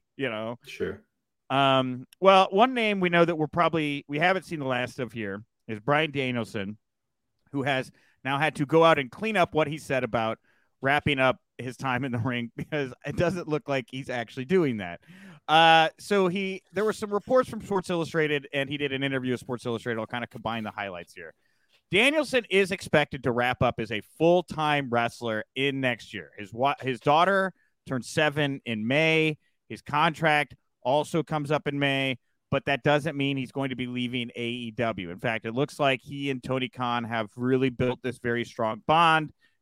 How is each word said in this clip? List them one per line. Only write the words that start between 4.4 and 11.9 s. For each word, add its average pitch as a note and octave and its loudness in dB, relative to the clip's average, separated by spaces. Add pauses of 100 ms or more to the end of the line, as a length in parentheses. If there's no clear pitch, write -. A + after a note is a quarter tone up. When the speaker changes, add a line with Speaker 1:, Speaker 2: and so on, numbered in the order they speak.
Speaker 1:
seen E3 -8
the C#3 -6
last B2 -4
of A#2+ -6
here G#2 -8 (240)
is G#2+ -8
Bryan D3 2
Danielson, A#2+ -4 (720)
who C#3 -4
has C3 -2 (320)
now C#3 -2
had D#3 0
to D3 -2
go D#3+ 6
out E3 8
and C3 -4
clean G#3+ -4
up F3 2
what D3+ 2
he D3+ -6
said C3 -2
about A2+ -2 (420)
wrapping C#3 2
up B2+ 4 (200)
his B2 -10
time C3 -2